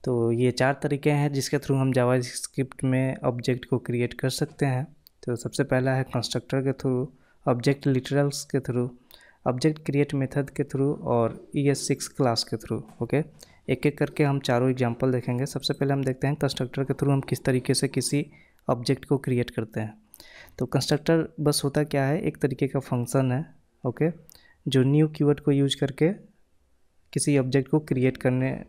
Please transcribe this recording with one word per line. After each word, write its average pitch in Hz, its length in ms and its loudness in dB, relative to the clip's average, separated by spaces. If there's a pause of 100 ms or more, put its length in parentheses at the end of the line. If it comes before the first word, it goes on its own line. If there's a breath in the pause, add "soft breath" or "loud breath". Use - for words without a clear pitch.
तो 117 280 0
ये 123 200 4
चार 135 320 0
तरीके 143 280 0
हैं 143 220 2
जिसके 139 240 -2
through 135 220 0
हम 131 140 2
JavaScript 127 880 0
में 131 400 0
ऑब्जेक्ट 123 420 -2
को 127 140 0
क्रिएट 120 340 -2
कर 135 160 -4
सकते - 360 -4
हैं। 131 200 0 (380)
तो 120 120 -2
सबसे 120 280 -4
पहला 131 300 2
है 131 100 0
कंस्ट्रक्टर - 580 -4
के 135 120 0
through, 127 340 -2 (380 soft breath)
ऑब्जेक्ट 135 420 2
लिटरल्स 139 580 0
के 139 140 -2
through, 123 300 -2 (580 loud breath)
ऑब्जेक्ट 151 380 0
क्रिएट 143 280 0
मेथड 135 360 -2
के - 140 -4
through 139 340 0 (100)
और 117 480 0
ई 139 140 2
एस 139 180 0
सिक्स - 200 -2
क्लास 117 360 0
के 110 140 -6
through। - 240 -6 (200)
ओके, 131 220 0 (460 loud breath)
एक 131 160 -2
एक 147 120 2
करके 147 260 0
हम 139 160 2
चारों 127 300 2
एग्जांपल 127 420 0
देखेंगे। 123 340 -2
सबसे 139 280 -4
पहले 139 200 0
हम 139 100 0
देखते 131 240 -2
हैं 147 80 0
कंस्ट्रक्टर 135 480 -2
के 131 100 -2
through 139 200 2
हम 135 80 2
किस - 240 -4
तरीके 131 280 2
से 135 140 0
किसी 139 380 -2 (420 soft breath)
ऑब्जेक्ट 127 380 -2
को 139 120 0
क्रिएट 120 320 0
करते 113 300 -6
हैं। 104 180 -8 (640 loud breath)
तो 127 60 0
कंस्ट्रक्टर 151 640 2 (120)
बस 147 240 2
होता 147 200 0
क्या 143 220 0
है, 151 160 0
एक - 160 -4
तरीके 135 300 0
का 139 120 -2
फंक्शन 127 520 0
है, 139 140 -2 (380)
ओके, 147 260 0 (560 soft breath)
जो 131 180 4
न्यू 151 240 4
कीवर्ड 147 320 0
को 147 120 0
यूज़ 139 280 2
करके 143 300 0 (1040)
किसी 143 240 2
ऑब्जेक्ट 131 320 2
को 156 100 2
क्रिएट 131 380 0
करने 131 340 0 (180)